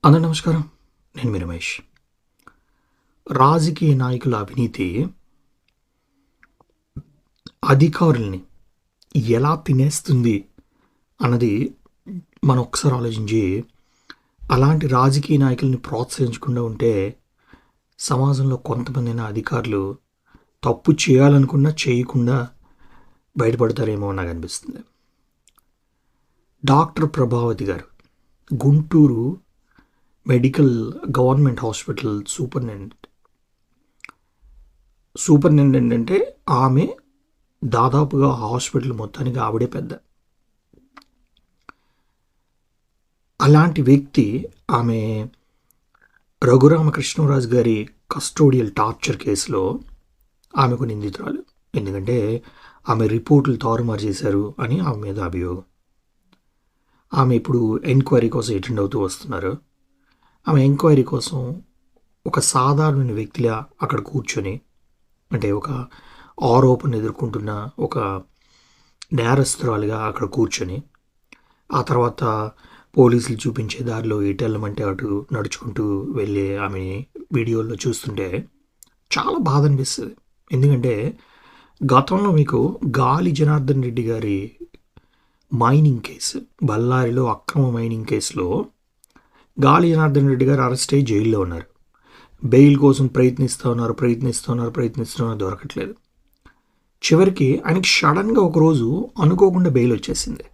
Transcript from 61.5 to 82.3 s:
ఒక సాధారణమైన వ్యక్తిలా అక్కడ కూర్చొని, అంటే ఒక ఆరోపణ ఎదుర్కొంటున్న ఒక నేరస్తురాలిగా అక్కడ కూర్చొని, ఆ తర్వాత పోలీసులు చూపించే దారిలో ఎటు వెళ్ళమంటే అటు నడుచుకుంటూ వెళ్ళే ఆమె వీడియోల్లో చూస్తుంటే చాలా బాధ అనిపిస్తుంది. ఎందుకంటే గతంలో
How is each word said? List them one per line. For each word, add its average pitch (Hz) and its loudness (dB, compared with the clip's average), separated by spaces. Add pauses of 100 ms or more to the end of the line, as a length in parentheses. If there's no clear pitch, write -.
ఒక - -2
సాధారణమైన 135 2
వ్యక్తిలా 110 -4 (160)
అక్కడ 117 -4
కూర్చొని, 101 -6 (720)
అంటే 104 -2
ఒక 104 -4 (720)
ఆరోపణ 127 4
ఎదుర్కొంటున్న 107 -6
ఒక - -4 (1120)
నేరస్తురాలిగా 117 0
అక్కడ 110 -6
కూర్చొని, 98 -4 (880)
ఆ 131 0
తర్వాత 117 -2 (480)
పోలీసులు 120 4
చూపించే 110 -6
దారిలో 113 -4
ఎటు 101 -2
వెళ్ళమంటే 107 -4
అటు 101 -6
నడుచుకుంటూ 104 -4
వెళ్ళే 101 -4
ఆమె 98 -6 (280)
వీడియోల్లో 113 -2 (120)
చూస్తుంటే 101 -6 (720)
చాలా - -2
బాధ 147 2
అనిపిస్తుంది. 135 -2 (360)
ఎందుకంటే 127 0 (640)
గతంలో 180 2